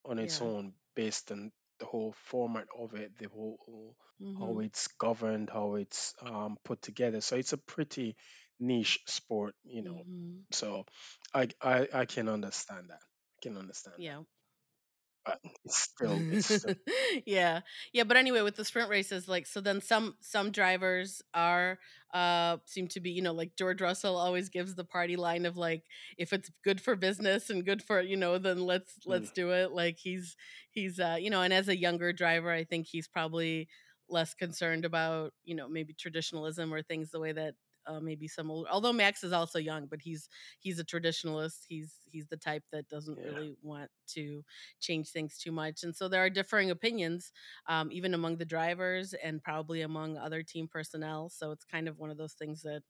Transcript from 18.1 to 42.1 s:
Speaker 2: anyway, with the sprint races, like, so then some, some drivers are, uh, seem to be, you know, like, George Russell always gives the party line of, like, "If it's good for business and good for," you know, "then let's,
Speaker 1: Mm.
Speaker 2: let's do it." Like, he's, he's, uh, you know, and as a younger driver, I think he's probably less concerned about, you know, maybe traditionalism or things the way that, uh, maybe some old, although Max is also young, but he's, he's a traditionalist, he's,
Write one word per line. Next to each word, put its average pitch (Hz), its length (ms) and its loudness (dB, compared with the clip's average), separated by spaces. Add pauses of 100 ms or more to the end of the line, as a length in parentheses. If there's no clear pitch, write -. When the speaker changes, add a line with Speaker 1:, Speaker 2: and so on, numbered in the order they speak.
Speaker 2:
anyway, 254 240 8
with 208 140 2
the 214 100 -6
sprint 226 240 0
races, 190 380 0
like, 180 180 0
so - 160 -4
then 196 200 2
some, 220 400 4
some 208 300 0
drivers 185 720 4 (120)
are, 175 460 4 (340)
uh, 175 520 6
seem 185 240 -4
to 190 100 -6
be, 180 120 -4
you 180 100 -2
know, 170 120 2
like, 165 220 -4
George 185 260 0
Russell 185 360 2
always 180 320 2
gives 180 260 -4
the 180 100 -6
party 175 300 0
line 175 300 2
of, 175 120 0
like, 165 280 0 (320)
"If 175 160 0
it's 190 160 0 (140)
good 196 180 4
for 247 140 4
business 190 540 2
and 180 160 0
good 196 180 2
for," 196 180 4
you 190 160 2
know, 180 200 4
"then 185 280 4
let's, 180 420 0
Speaker 1:
Mm. 180 220 2
Speaker 2:
let's - 20 -20
do 180 200 0
it." 180 200 4
Like, 170 260 2
he's, 180 380 -6 (360)
he's, 190 280 -4
uh, 170 200 2
you 202 100 0
know, 190 120 6
and 185 120 6
as 190 160 6
a 190 80 4
younger 175 360 4
driver, 170 380 4
I 165 120 2
think 165 240 -2
he's 165 200 -6
probably 160 640 -2 (400)
less 165 240 2
concerned 165 520 -2
about, 160 480 0 (100)
you 165 120 -6
know, 139 120 -6
maybe 156 260 -6
traditionalism 160 800 -4
or 156 100 -2
things 160 280 -6
the 160 80 -6
way 156 120 -2
that, 156 240 -4 (320)
uh, 156 120 -8
maybe 156 280 -6
some 156 220 -8
old, 160 220 -4
although 220 220 4
Max 202 300 4
is 175 80 -2
also 170 280 2
young, 156 260 -4
but 156 160 -10
he's, 160 260 -8 (320)
he's 175 200 -4
a 170 40 -4
traditionalist, 160 840 -2
he's, 156 320 -10 (120)